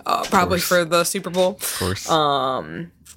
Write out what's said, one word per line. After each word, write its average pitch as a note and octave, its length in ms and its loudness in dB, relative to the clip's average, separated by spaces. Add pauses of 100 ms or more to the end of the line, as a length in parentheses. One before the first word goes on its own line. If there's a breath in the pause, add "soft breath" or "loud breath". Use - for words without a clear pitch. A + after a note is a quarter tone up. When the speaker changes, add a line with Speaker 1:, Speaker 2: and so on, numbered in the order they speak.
Speaker 1:
uh, - 180 0
probably F3+ 340 2
Speaker 2:
course. - 100 -2
Speaker 1:
for F3 160 4
the E3+ 180 2
Super F3+ 280 -4
Bowl. F#3 300 0
Speaker 2:
Of - 200 -6
course. F#2 280 -4
Speaker 1:
Um, C3+ 840 0 (240)